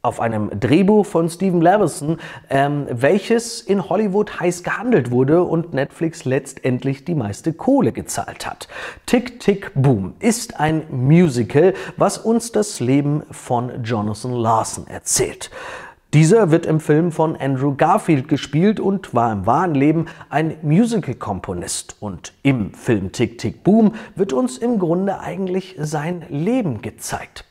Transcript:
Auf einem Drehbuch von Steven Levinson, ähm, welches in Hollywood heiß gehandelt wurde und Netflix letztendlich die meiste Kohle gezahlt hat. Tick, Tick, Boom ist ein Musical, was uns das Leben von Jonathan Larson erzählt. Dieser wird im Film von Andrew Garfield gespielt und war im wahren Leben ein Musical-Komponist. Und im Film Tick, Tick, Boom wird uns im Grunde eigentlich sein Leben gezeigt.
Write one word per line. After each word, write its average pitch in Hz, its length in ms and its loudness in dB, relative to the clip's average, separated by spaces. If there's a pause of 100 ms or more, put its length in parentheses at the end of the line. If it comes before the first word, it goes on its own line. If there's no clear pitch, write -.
Auf 120 200 -4
einem 110 280 -2 (100)
Drehbuch 185 460 4
von 170 240 0
Steven 175 320 0
Levinson, 165 580 2 (320)
ähm, 143 380 0
welches 190 720 0
in 196 280 -2
Hollywood 208 500 0
heiß 175 240 -2
gehandelt 175 480 0
wurde 135 320 4
und 160 320 -2
Netflix 156 500 -4
letztendlich 139 800 -4
die 175 120 -2
meiste 110 360 -4
Kohle 247 380 2
gezahlt - 560 -8
hat. - 220 -12 (380)
Tick, - 340 -2
Tick, - 340 -2
Boom 123 460 2
ist - 400 -2
ein 156 280 0
Musical, 147 840 4 (220)
was 202 200 0
uns 226 360 -2
das 208 260 -2
Leben 143 540 0
von 123 500 -4
Jonathan 110 500 -4
Larson 113 540 0
erzählt. - 640 -4 (640)
Dieser 160 380 6
wird 165 120 4
im 156 140 0
Film 160 320 2
von 160 260 -2
Andrew 135 400 -2
Garfield 160 520 2
gespielt 170 500 2
und 196 380 -2
war 117 160 2
im 98 140 -2
wahren 151 280 2
Leben 156 320 2 (240)
ein 156 320 -2
Musical-Komponist. 139 1400 -2
Und 98 360 -12 (100)
im 123 280 0
Film 95 380 -2
Tick, 117 280 -4
Tick, - 260 -8
Boom 214 300 4 (200)
wird 202 180 -2
uns 254 260 -2
im 233 200 -2
Grunde 180 400 -2
eigentlich 185 580 -6
sein 156 520 -6
Leben 165 540 -2
gezeigt. - 680 -12